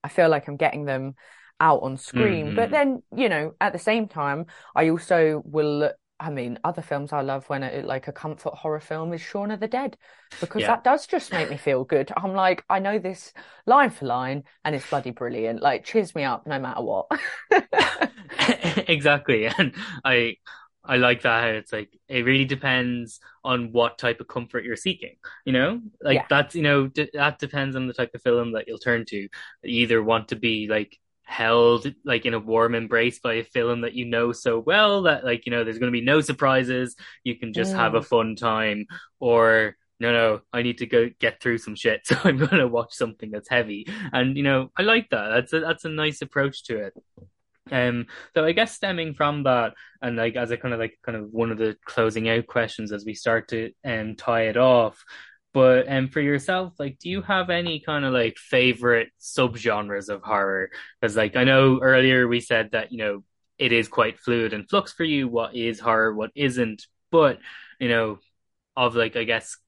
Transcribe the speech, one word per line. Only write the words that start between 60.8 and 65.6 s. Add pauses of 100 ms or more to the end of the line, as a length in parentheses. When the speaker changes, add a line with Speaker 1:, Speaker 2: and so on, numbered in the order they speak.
Speaker 2:
'Cause,
like,
I
know
earlier
we
said
that,
you
know, (340)
it
is
quite
fluid
and
flux
for
you,
what
is